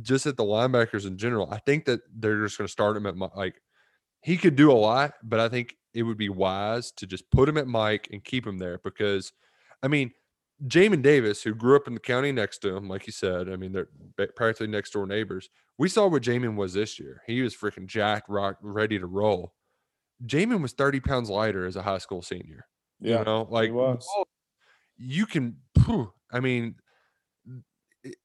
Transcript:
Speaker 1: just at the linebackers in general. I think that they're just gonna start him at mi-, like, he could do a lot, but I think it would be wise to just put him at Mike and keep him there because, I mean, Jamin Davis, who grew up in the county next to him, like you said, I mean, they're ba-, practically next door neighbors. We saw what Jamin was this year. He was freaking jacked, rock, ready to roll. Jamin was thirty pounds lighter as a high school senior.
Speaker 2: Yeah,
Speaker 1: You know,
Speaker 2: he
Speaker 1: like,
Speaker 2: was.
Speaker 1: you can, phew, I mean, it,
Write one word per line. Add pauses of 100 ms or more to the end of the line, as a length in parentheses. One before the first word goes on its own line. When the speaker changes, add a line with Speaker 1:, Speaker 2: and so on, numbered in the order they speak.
Speaker 1:
just
at
the
linebackers
in
general.
I
think
that (120)
they're
just
gonna
start
him
at
mi-, (100)
like, (600)
he
could
do
a
lot, (100)
but
I
think (180)
it
would
be
wise
to
just
put
him
at
Mike
and
keep
him
there
because, (500)
I
mean, (540)
Jamin
Davis,
who
grew
up
in
the
county
next
to
him,
like
you
said,
I
mean,
they're (280)
ba-,
practically
next
door
neighbors. (280)
We
saw
what
Jamin
was
this
year.
He
was
freaking
jacked,
rock,
ready
to
roll. (720)
Jamin
was
thirty
pounds
lighter
as
a
high
school
senior. (340)
Speaker 2:
Yeah,
Speaker 1:
You
know,
Speaker 2:
he
Speaker 1:
like,
Speaker 2:
was. (920)
Speaker 1:
you
can, (280)
phew, (220)
I
mean, (1300)
it,